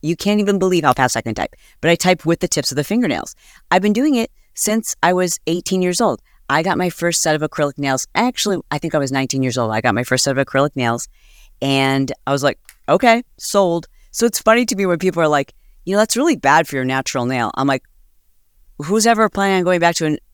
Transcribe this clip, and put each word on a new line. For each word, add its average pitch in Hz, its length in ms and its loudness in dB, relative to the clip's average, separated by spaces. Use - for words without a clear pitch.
You 156 140 -2
can't 208 240 0
even 196 180 0
believe 180 260 0
how 135 80 4
fast 127 240 0
I 113 60 -4
can 113 120 -4
type, - 220 -6
but 160 100 2
I 170 40 6
type 180 320 2
with 170 140 0
the 175 80 -2
tips - 220 -2
of 127 60 -6
the 143 80 -2
fingernails. 196 500 -2
I've 185 100 4
been 208 140 2
doing 269 220 2
it 226 140 -2
since 214 500 -4
I 180 120 4
was 180 320 -2
eighteen 180 340 -2
years 180 180 0
old. 175 220 0
I 151 120 2
got 180 140 0
my 180 140 0
first 170 320 -2
set 156 120 2
of 151 60 -2
acrylic 147 380 -4
nails. 139 360 -2
Actually, 214 460 -2
I 151 60 -4
think 156 180 -6
I 156 40 2
was 139 120 -2
nineteen 135 320 0
years 127 140 -2
old. 113 160 -2
I 110 80 -2
got 117 140 2
my 120 100 -2
first 127 200 0
set 135 120 0
of 135 100 0
acrylic 139 300 0
nails, 120 320 -2
and 135 500 0
I 135 60 -2
was 139 100 -2
like, 139 160 0
"Okay, 226 360 4
sold." 170 480 0
So - 160 -2
it's - 140 -2
funny 233 260 4
to 226 100 -4
me 196 80 -2
when 175 140 0
people 170 240 0
are 156 60 4
like, 143 260 0
"You 180 60 -4
know, 202 80 2
that's 220 180 0
really 294 180 2
bad 151 320 4
for 143 80 -6
your 131 80 -2
natural 131 400 -2
nail." 123 300 -2
I'm 135 120 -2
like, 139 180 -2
"Who's 208 240 0
ever 220 240 2
planning 196 260 0
on 180 80 2
going 180 160 2
back 170 160 2
to 160 100 -2
a 151 120 -2